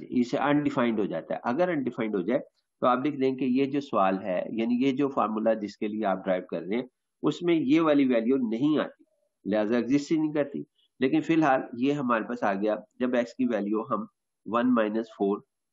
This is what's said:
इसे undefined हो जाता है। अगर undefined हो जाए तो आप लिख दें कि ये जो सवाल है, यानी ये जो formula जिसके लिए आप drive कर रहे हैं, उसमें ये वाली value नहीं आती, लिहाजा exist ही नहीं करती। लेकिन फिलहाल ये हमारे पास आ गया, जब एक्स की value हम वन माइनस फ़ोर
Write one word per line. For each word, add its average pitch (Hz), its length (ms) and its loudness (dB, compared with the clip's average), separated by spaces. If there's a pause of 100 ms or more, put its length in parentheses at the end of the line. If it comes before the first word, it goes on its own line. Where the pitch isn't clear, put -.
(140)
इसे 127 260 0
undefined 139 600 2
हो 101 80 2
जाता 80 280 -4
है। - 100 -10
अगर 180 240 0
undefined 120 460 -4
हो 95 80 0
जाए 120 160 0 (420)
तो 131 60 2
आप 123 180 2
लिख 147 100 -2
दें 131 220 0
कि 135 160 -2
ये 135 140 2
जो 139 140 -2
सवाल 95 380 2
है, 92 240 -2 (100)
यानी 117 300 0
ये 139 100 2
जो 139 160 0
formula 110 460 0
जिसके 104 320 -8
लिए 107 180 -4
आप 95 180 -2
drive 92 260 -2
कर 85 120 -6
रहे 95 180 -4
हैं, 127 80 -8 (360)
उसमें 170 320 0
ये 151 260 4
वाली 147 260 4
value 120 320 2
नहीं 127 400 0
आती, - 260 -6 (400)
लिहाजा 107 320 0
exist 131 340 0
ही 165 60 2
नहीं 156 160 0
करती। 147 320 -4 (340)
लेकिन 147 240 2
फिलहाल 151 440 2 (100)
ये 135 160 0
हमारे 120 320 0
पास 120 180 -6
आ 104 120 0
गया, 104 220 0 (220)
जब 123 160 0
एक्स 120 180 -2
की 127 140 -2
value 107 380 -2
हम 110 220 -4 (380)
वन 120 240 0
माइनस 113 480 2
फ़ोर 202 260 0 (300)